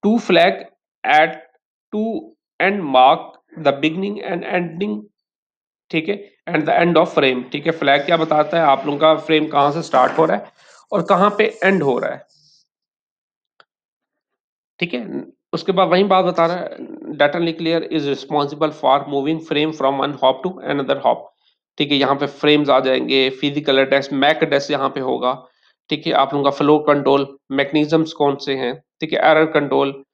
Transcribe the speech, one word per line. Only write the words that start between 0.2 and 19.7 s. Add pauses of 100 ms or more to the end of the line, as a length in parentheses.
flag (540)
at (640)
to (420)
and (160)
mark (420)
the
beginning (160)
and (120)
ending, (880)
ठीक
है, (200)
and
the
end
of
frame।
ठीक
है,
फ्लैग
क्या
बताता
है?
आप
लोगों
का
फ्रेम
कहाँ
से
स्टार्ट
हो
रहा
है (480)
और
कहाँ
पे
एंड
हो
रहा
है। (2500)
ठीक
है, (280)
उसके
बाद
वही
बात
बता
रहा
है, (360)
data
link
layer
is
responsible (120)
for (140)
moving (140)
frame